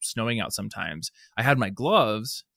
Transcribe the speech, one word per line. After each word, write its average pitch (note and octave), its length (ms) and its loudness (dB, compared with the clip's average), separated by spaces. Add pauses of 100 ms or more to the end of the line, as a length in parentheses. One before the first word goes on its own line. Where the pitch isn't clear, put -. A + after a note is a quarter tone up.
snowing A#2 380 -2
out F#2+ 140 -4
sometimes, F2 580 -6 (260)
I A2 60 0
had C#3 140 6
my A2 120 2
gloves A#2+ 720 2 (140)